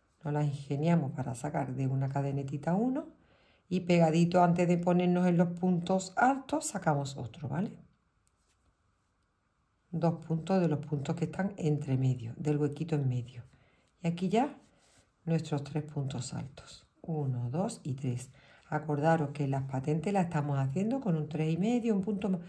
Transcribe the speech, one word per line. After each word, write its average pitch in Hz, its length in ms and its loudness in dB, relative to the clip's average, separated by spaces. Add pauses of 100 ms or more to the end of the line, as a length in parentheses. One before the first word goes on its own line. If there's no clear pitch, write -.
(240)
Nos 147 100 -2
las 151 120 2
ingeniamos 147 680 2
para 123 240 -4
sacar 143 400 -4
de 135 100 -2
una 135 240 0
cadenetita 139 640 -2
uno 262 320 0 (640)
y 180 120 0
pegadito 170 640 6
antes 175 240 4
de 175 100 4
ponernos 180 500 4
en 175 100 4
los 175 120 4 (100)
puntos 180 580 0
altos 269 480 2
sacamos 143 520 -2
otro, - 300 -8
¿vale? 175 300 -4 (2000)
Dos 165 360 0
puntos 165 340 0
de 175 80 4
los 151 180 0
puntos 151 300 -4
que 170 100 -4
están 196 320 -4
entre 135 400 0
medio, 123 400 0
del 147 200 0
huequito 147 380 -2
en 139 120 0
medio. 123 360 -4 (600)
Y 170 40 0
aquí 175 220 -2
ya 240 300 0 (680)
nuestros 160 380 0
tres 151 200 -4
puntos 131 500 -6
altos. - 520 -12 (160)
Uno, 131 480 -2
dos 185 340 -4
y 139 100 -4
tres. 127 360 -6 (400)
Acordaros 151 600 2
que 143 160 -2
las 135 160 -2
patentes 151 500 -2
las 190 120 2
estamos 143 340 -2
haciendo 190 400 -2
con 196 160 0
un 151 140 -2
tres 156 240 -2
y 160 40 -2
medio, 226 380 2
un 196 60 0
punto 202 280 -2
ma-, 180 200 -2